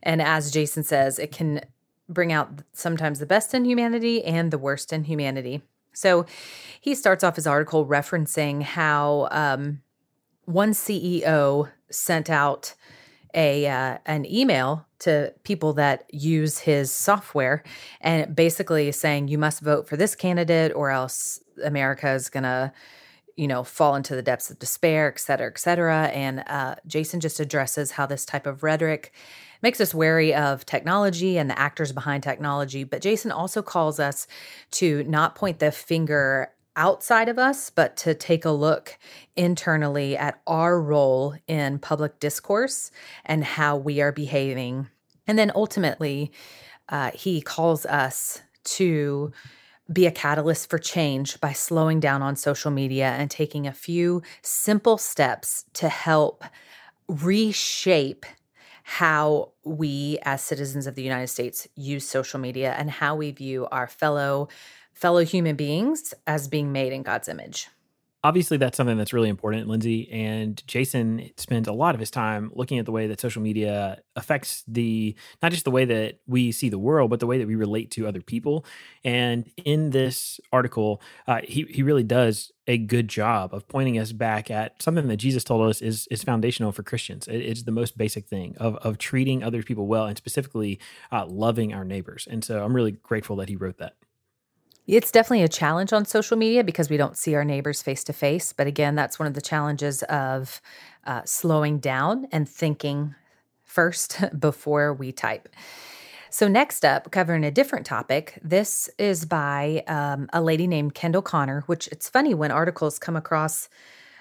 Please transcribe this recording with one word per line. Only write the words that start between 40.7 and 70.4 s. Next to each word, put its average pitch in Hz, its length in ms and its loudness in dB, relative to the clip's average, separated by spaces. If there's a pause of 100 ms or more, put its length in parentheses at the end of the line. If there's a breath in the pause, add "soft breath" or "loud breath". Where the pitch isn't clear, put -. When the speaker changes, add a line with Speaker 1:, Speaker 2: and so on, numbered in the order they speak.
Speaker 1:
role 143 540 4 (140)
in 143 320 0
public 151 400 -4
discourse 208 720 -2 (340 loud breath)
and 156 160 0
how 147 340 0
we 143 240 -2
are 143 120 2
behaving. 135 720 -2 (400)
And 214 100 2
then 214 200 4
ultimately, 151 760 -2 (580 loud breath)
uh, 135 260 -2
he 175 260 -2
calls 160 440 0
us - 580 -2 (200)
to 147 680 0 (600 loud breath)
be 180 140 6
a 165 60 4
catalyst 151 580 0
for 165 80 0
change 143 600 -2
by 143 120 -2
slowing 160 460 2
down 139 240 2
on 139 140 -2
social 147 340 -2
media 135 480 0
and 147 100 -2
taking 151 380 -4
a 135 60 -6
few 175 500 0 (200 loud breath)
simple 214 560 2
steps - 720 -2
to - 160 -2
help 151 560 2 (640 loud breath)
reshape 185 1160 2 (600 loud breath)
how 151 680 2 (140)
we 147 580 -2
as 139 200 -2
citizens 139 440 -6
of 135 80 -10
the 135 80 -10
United 127 260 -4
States - 460 -6
use 139 320 -8
social 135 320 -4
media 131 400 -4
and 147 120 -4
how 147 260 -2
we 151 140 -6
view 135 420 -6
our 127 160 -4
fellow, 143 600 0 (440 loud breath)
fellow 175 320 4
human 165 320 0
beings 175 560 -2 (140)
as 151 220 -2
being 147 220 -2
made 135 220 -2
in 135 100 -8
God's - 260 -4
image. - 400 -12 (560)
Speaker 2:
Obviously, 160 320 4
that's 131 200 2
something 120 220 2
that's 107 140 -2
really 117 160 4
important, 107 400 -2
Lindsay. 113 420 -2
And 110 560 -4